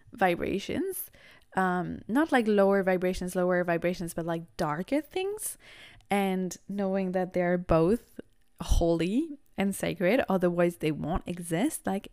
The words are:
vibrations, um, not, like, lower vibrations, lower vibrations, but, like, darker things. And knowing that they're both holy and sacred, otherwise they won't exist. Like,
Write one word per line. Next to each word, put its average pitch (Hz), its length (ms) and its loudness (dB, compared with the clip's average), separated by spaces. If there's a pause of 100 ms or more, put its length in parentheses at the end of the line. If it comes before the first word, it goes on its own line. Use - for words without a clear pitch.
(120)
vibrations, 202 960 -2 (480)
um, 180 520 -2
not, 294 240 2
like, 240 140 4
lower 196 360 4
vibrations, 185 520 0
lower 180 300 2
vibrations, 170 500 -2
but, 165 120 -6
like, 170 180 -4 (120)
darker 175 440 -2
things. 381 580 -6 (520)
And 185 460 0 (120)
knowing 196 440 -2
that 180 200 -2
they're 180 260 2
both 175 600 2 (400)
holy 180 800 2 (180)
and 196 180 0
sacred, 175 540 0
otherwise 175 480 2
they 156 140 -2
won't 156 360 -4
exist. 175 600 -4
Like, 196 260 -4